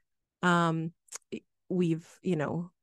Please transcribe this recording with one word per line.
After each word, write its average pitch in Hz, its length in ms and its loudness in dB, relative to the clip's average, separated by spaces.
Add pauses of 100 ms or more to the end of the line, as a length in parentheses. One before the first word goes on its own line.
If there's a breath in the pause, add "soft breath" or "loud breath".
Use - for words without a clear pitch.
(420)
Um, 170 500 2 (760)
we've, 170 380 0 (160)
you 180 140 0
know, 165 340 -4 (120)